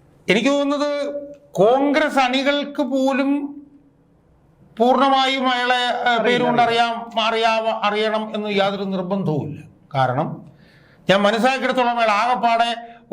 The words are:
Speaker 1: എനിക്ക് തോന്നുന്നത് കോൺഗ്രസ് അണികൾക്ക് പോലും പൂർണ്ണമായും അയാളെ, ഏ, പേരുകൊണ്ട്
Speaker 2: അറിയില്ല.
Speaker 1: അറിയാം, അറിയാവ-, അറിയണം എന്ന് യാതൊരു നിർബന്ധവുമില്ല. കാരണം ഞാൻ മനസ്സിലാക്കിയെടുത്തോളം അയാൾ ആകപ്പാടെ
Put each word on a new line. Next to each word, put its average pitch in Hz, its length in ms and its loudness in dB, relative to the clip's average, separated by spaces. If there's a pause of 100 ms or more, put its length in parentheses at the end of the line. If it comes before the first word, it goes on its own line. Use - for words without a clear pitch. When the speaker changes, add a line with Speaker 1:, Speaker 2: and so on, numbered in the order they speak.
(300)
Speaker 1:
എനിക്ക് 233 200 2
തോന്നുന്നത് 285 760 -2 (280)
കോൺഗ്രസ് 269 680 2
അണികൾക്ക് 277 600 0
പോലും 269 800 -2 (1160)
പൂർണ്ണമായും 262 720 2
അയാളെ, 247 320 0 (280)
ഏ, 233 140 2
പേരുകൊണ്ട് 240 380 2
Speaker 2:
അറിയില്ല. 233 220 2
Speaker 1:
അറിയാം, 226 280 -4 (160)
അറിയാവ-, 226 600 0
അറിയണം 214 480 -2
എന്ന് 208 140 -4
യാതൊരു 196 340 0
നിർബന്ധവുമില്ല. 185 760 -4 (360)
കാരണം 131 500 -2 (640)
ഞാൻ 196 120 4
മനസ്സിലാക്കിയെടുത്തോളം 240 800 0
അയാൾ 226 100 2
ആകപ്പാടെ 233 640 0 (380)